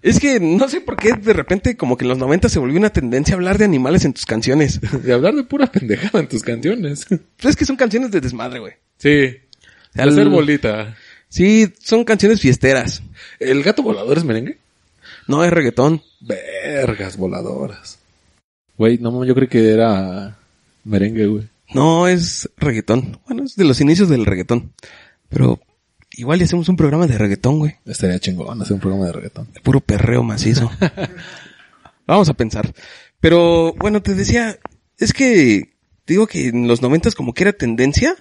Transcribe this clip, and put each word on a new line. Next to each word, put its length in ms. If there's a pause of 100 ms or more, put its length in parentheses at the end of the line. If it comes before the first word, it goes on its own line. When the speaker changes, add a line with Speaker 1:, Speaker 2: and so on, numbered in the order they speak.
Speaker 1:
Es 180
que 220
no 260
sé 140
por 160
qué 160
de 180
repente 460
como 180
que 80
en 60
los 80
noventa 320
se 100
volvió 180
una 120
tendencia 460
a 20
hablar 200
de 60
animales 400
en 80
tus 140
canciones. 560
Speaker 2:
<laughs> 240
De 80
hablar 200
de 120
pura 220
pendejada 520
en 80
tus 160
canciones. 640
Speaker 1:
Pues 440
es 40
que 80
son 140
canciones 340
de 80
desmadre, 400
güey. 140 (240)
Speaker 2:
Sí. 120
De 300 (560)
Speaker 1:
Al- 140
Speaker 2:
hacer 180
bolita. 720 (320)
Speaker 1:
Sí, 420 (100)
son 220
canciones 380
fiesteras. 600 (380)
Speaker 2:
¿El 240
Gato 180
Volador 360
es 80
merengue? 320 (680)
Speaker 1:
No, 200
es 80
reggaetón. 480 (180)
Speaker 2:
Vergas 960
voladoras. 840 (800)
Güey, 200
no, 260
yo 120
creí 120
que 240
era 680 (460)
merengue, 440
güey. 200 (260)
Speaker 1:
No, 360
es 480
reggaetón. 680
Bueno, 200
es 100
de 80
los 160
inicios 300
del 160
reggaetón. 480 (560)
Pero 320 (520)
igual 280
y 20
hacemos 240
un 80
programa 320
de 100
reggaetón, 420
güey. 160 (100)
Speaker 2:
Estaría 340
chingón 420
hacer 120
un 80
programa 240
de 80
reggaetón. 400
Speaker 1:
De 80
puro 180
perreo 440
macizo. 460 (680)
Speaker 2:
<laughs> 680
Speaker 1:
Vamos 200
a 60
pensar. 400 (480)
Pero, 560
bueno, 240
te 140
decía, 420 (400)
es 160
que, 600 (300)
te 100
digo 120
que 200
en 200
los 140
noventas 340
como 180
que 100
era 100
tendencia 680